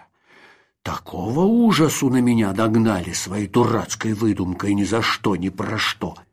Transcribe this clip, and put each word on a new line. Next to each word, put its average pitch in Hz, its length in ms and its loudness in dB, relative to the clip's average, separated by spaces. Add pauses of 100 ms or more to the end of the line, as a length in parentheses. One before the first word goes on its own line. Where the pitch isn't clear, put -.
(840)
Такого 110 580 -4
ужасу 190 680 4
на 127 120 4
меня 113 320 2
догнали 107 580 2
своей 98 360 -6
дурацкой 113 640 0
выдумкой 98 600 -2
ни 101 100 2
за 110 180 0
что, - 340 -2
ни 90 140 -4
про 104 280 -6
что! - 380 -6 (180)